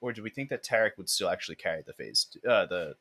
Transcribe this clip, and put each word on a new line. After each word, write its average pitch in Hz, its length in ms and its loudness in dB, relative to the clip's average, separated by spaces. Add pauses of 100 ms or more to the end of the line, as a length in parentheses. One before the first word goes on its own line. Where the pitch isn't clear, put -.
or 123 120 -4
do 110 80 -10
we 110 80 -6
think 139 200 -8
that 123 140 -6
Tarek 110 360 4
would 92 100 -10
still 95 200 0
actually 87 260 -2
carry 80 260 -2
the 78 120 -16
FaZe, - 340 -2 (200)
uh, 104 200 6
the, 82 340 -4